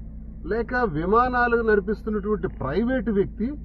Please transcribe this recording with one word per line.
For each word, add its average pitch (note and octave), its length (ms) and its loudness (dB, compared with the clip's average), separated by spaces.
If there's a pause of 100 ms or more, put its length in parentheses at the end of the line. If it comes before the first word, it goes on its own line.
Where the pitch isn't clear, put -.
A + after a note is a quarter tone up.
(460)
లేక A3+ 280 -2
విమానాలు A#3 880 2
నడిపిస్తున్నటువంటి G#3 880 0
ప్రైవేటు A3+ 600 -2
వ్యక్తి G3+ 420 0 (120)